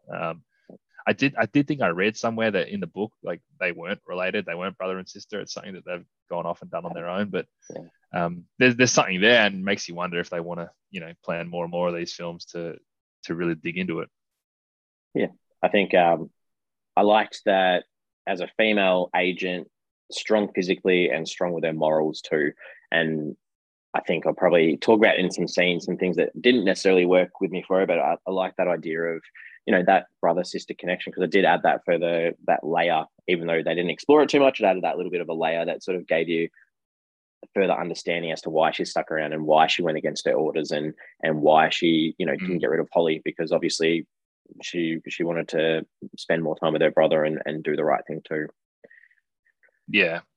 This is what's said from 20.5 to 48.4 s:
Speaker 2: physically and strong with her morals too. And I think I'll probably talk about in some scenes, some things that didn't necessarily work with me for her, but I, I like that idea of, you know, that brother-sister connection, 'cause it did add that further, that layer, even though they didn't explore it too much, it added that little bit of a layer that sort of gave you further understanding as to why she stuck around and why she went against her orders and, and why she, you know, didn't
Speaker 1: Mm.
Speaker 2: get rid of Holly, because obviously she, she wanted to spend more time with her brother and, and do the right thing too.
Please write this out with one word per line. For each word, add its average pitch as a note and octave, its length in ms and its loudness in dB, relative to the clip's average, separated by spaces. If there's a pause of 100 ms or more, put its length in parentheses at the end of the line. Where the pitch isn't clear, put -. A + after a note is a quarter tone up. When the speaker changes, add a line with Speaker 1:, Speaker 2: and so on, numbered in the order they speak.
Speaker 2:
physically F2+ 560 2
and D#2+ 180 -2
strong F2+ 260 -4
with D#2+ 100 -4
her D#2+ 100 0
morals D#2 480 0
too. D2+ 300 -2 (400)
And D#2+ 440 -2 (600)
I - 60 -2
think D#2+ 260 -4
I'll D2+ 60 2
probably E2 440 4
talk A2+ 220 4
about G#2 180 6
in F2 140 0
some F2 160 -4
scenes, F2+ 380 0
some F2 120 -4
things F2+ 200 -2
that E2+ 220 0
didn't A#2+ 260 4
necessarily F#2 420 4
work F2+ 340 2
with F#2+ 100 0
me F2 160 -6
for F#2+ 120 0
her, F#2+ 80 2
but F2 120 2
I, D#2+ 180 0 (100)
I F#2 40 -2
like F#2 260 -4
that F#2 100 0
idea E2 340 -4
of, E2 200 -4 (440)
you A2 80 2
know, F2+ 120 4
that F#2+ 200 4 (160)
brother-sister F2 580 -2
connection, F2 340 -6
'cause F2+ 100 -4
it E2+ 60 0
did F#2+ 160 4
add E2+ 180 4
that D#2 220 2
further, E2+ 480 0 (140)
that - 180 2
layer, E2 400 0 (220)
even E2+ 200 0
though E2 140 0
they E2 140 -2
didn't F2 160 0
explore D3 320 4
it C3 60 2
too D3 100 4
much, C3+ 200 4
it G#2+ 60 2
added F#2 180 2
that D#2+ 140 -2
little F2+ 140 -6
bit F2 100 -2
of D#2+ 80 -8
a E2 40 -4
layer E2 320 -2
that E2+ 180 -6
sort F#2 140 -4
of E2+ 100 -12
gave E2 220 0
you E2 200 0 (1040)
further F#2 200 2
understanding E2+ 580 -4
as D#2+ 100 -8
to - 80 -10
why D#2 220 2
she - 140 -4
stuck - 260 -6
around D#2 220 -2
and D#2 120 -4
why D#2 220 6
she - 140 0
went D#2+ 160 -2
against D2 280 -4
her D2+ 80 2
orders D2+ 380 -2
and, D2+ 220 -4 (280)
and D#2 200 -2
why D#2 280 6
she, D#2+ 480 2
you F#2 80 -4
know, D2+ 100 0
didn't F#2 220 -4
Speaker 1:
Mm. D#2 40 -8
Speaker 2:
get - 80 0
rid D#2+ 100 0
of D2+ 140 -4
Holly, D#2+ 300 0
because D#2+ 280 -6
obviously E2 560 0 (560)
she, E2 360 -4 (100)
she - 140 -6
wanted E2+ 260 -4
to D#2+ 360 0 (320)
spend E2 260 -2
more D#2 140 -4
time D#2+ 160 0
with D#2 80 0
her D#2 100 4
brother D#2 320 0
and, D2+ 220 -2
and D#2 180 -6
do D2+ 120 -4
the D#2 100 -2
right D2 220 0
thing D#2 200 -10
too. D#2 200 -6 (1400)